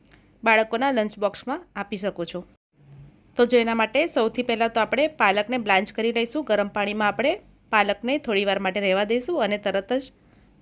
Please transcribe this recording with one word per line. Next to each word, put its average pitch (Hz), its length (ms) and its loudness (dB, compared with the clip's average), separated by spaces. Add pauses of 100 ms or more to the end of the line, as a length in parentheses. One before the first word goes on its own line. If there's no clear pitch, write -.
(440)
બાળકોના 226 460 2
લંચ 214 280 -2
બોક્સમાં 247 480 -4 (100)
આપી 202 200 -8
શકો 185 280 -4
છો. 180 200 -10 (920)
તો 240 80 4
જો 240 140 4
એના 226 160 2
માટે 226 320 2
સૌથી 240 360 0
પહેલાં 226 300 0
તો 226 80 0
આપણે 233 280 2
પાલકને 214 500 0
બ્લાન્ચ 202 340 2
કરી 226 200 -2
લઈશું. 233 320 -2
ગરમ 202 240 0
પાણીમાં 208 400 -2
આપણે 262 320 0 (300)
પાલકને 214 480 0
થોડી 202 260 0
વાર 196 140 0
માટે 190 220 -2
રહેવા 196 240 2
દઈશું 247 400 -2
અને 202 140 -2
તરત 196 340 -2
જ 269 200 -4 (500)